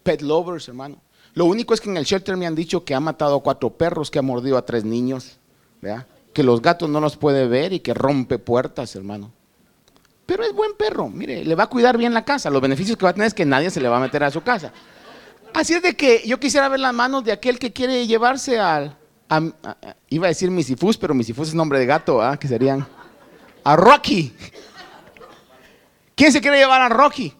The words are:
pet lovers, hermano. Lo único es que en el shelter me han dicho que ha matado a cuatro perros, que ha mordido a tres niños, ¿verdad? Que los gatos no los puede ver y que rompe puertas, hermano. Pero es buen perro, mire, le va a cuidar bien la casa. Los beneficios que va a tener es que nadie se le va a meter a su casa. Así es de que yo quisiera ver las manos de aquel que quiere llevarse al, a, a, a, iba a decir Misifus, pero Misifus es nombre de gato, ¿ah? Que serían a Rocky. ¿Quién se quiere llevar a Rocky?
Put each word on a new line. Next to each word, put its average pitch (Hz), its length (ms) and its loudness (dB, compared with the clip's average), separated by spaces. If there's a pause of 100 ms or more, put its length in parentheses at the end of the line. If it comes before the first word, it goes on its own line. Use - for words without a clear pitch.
pet 151 220 -2
lovers, 165 440 -4
hermano. 135 320 -16 (360)
Lo 170 80 2
único 214 300 2
es 220 80 0
que 202 80 -8
en 185 80 -4
el 147 80 -4
shelter 190 320 -2
me 175 100 -4
han 160 80 -4
dicho 170 300 -4
que 139 100 -4
ha 135 60 0
matado 151 340 0
a 135 80 -2
cuatro 131 260 -2
perros, 165 400 -4
que 147 100 -2
ha - 20 0
mordido 131 360 -2
a 123 80 -2
tres 113 200 -4
niños, 123 520 -4 (440)
¿verdad? 107 260 -10 (260)
Que 147 100 0
los 120 180 4
gatos 170 280 0
no 151 120 -2
los 151 160 -2
puede 139 280 2
ver 139 280 0
y 165 80 -6
que 120 120 -4
rompe 131 460 -2
puertas, 123 560 -4
hermano. 101 380 -14 (920)
Pero 403 200 -4
es 415 80 -4
buen 415 240 -4
perro, 427 320 -4
mire, 214 340 -10
le 160 100 -2
va 175 100 2
a 233 40 2
cuidar 240 300 2
bien 233 160 0
la 226 100 0
casa. 277 260 -2
Los 135 120 2
beneficios 147 360 -2
que 190 60 -4
va 180 60 4
a 175 40 0
tener 208 140 0
es 220 60 -2
que 190 100 -2
nadie 143 260 2
se 165 120 -4
le 123 80 0
va 120 80 2
a - 20 2
meter 143 240 -2
a 143 80 0
su 247 120 -6
casa. 180 280 -4 (840)
Así 320 200 -2
es 349 80 0
de 349 120 0
que 240 320 2
yo 240 140 -2
quisiera 269 300 0
ver 269 100 -2
las 262 140 0
manos 254 320 -2
de 214 80 0
aquel 240 260 -2
que 233 140 -8
quiere 247 340 -2
llevarse 240 500 0
al, 151 400 -2 (300)
a, 156 80 0
a, 160 60 4 (220)
a, - 320 -16 (120)
iba 175 200 -2
a - 20 4
decir 180 200 -2
Misifus, 170 480 0
pero 151 160 -2
Misifus 123 360 -2
es 156 40 -8
nombre 151 260 0
de 127 60 2
gato, 143 360 2
¿ah? 135 160 0
Que 147 100 -8
serían 135 400 0 (800)
a 147 100 6
Rocky. 196 580 4 (1800)
¿Quién 294 160 6
se 285 80 4
quiere 285 200 2
llevar 262 220 6
a 247 60 4
Rocky? 233 520 2